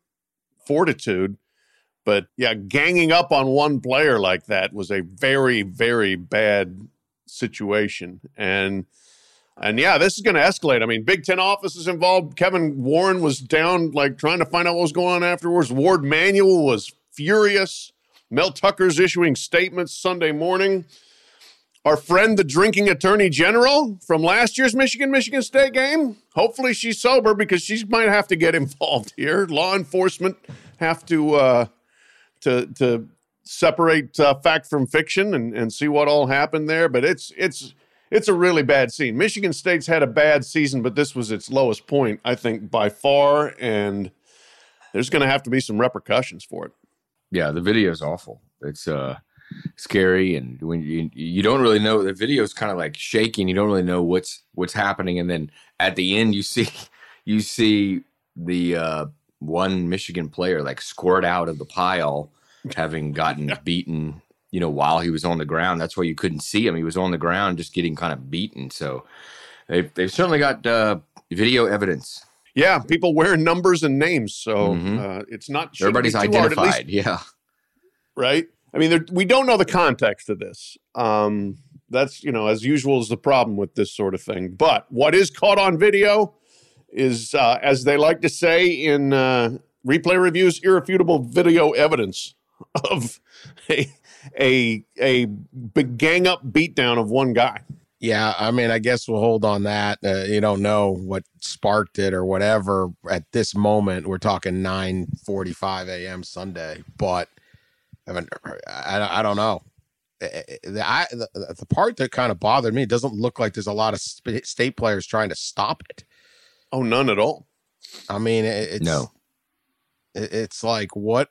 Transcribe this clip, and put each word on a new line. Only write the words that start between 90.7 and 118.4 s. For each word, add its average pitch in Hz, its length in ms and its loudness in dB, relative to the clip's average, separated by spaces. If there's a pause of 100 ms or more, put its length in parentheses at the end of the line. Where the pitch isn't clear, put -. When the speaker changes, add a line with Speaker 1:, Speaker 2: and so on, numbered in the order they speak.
Speaker 1:
video 160 500 4
evidence 131 640 0 (560)
of 151 300 -6 (500)
a, 143 200 0 (480)
a, 123 440 2 (160)
a 127 280 2
big 120 720 -4
gang 175 300 2
up 175 260 -2
beatdown 127 460 2
of 110 120 0
one 131 220 2
guy. 120 280 2 (400)
Speaker 3:
Yeah, 110 380 0
I 107 140 0
mean, 120 180 2
I 113 80 2
guess 120 300 -2
we'll 110 120 -2
hold 113 240 2
on 101 200 0
that. 104 400 -2
Uh, 95 200 -2
you 104 160 0
don't 101 220 2
know 104 280 2
what 92 340 -6 (160)
sparked - 580 -2
it 95 160 0
or 92 100 -2
whatever 95 640 0 (200)
at 87 220 -4
this 113 240 -2
moment. 101 500 0
We're 95 120 -6
talking 95 440 -4
nine 92 460 -4 (180)
forty-five 95 640 -6
A 90 180 -10
M 92 160 -14
Sunday, 85 640 -14 (120)
but 90 320 -2 (800)
I - 60 -12
mean, 87 160 -8 (400)
I, 95 500 -4
I 110 40 0
don't 104 140 0
know. 104 260 -2 (580)
Eh, 82 280 -10
eh, 67 140 -16
the, 98 260 -6
I, 143 220 0
the, 117 180 -10 (300)
the - 80 -18
part 220 300 0
that 131 160 -4
kinda 117 240 -2
bothered 113 360 0
me, 131 100 0
it 113 60 -4
doesn't 120 260 -2
look 117 260 -4
like 107 140 -4
there's 104 120 -10
a 107 60 -6
lot 107 220 0
of 95 80 -8
sp-, - 420 -8
state - 320 -4
players 104 280 -2
trying 107 260 -2
to 78 60 -8
stop - 540 -6
it. - 140 -20 (640)
Speaker 1:
Oh, 131 140 -4
none 120 260 2
at 101 80 0
all. 120 300 -2 (600)
Speaker 3:
I 101 100 -6
mean, 113 260 0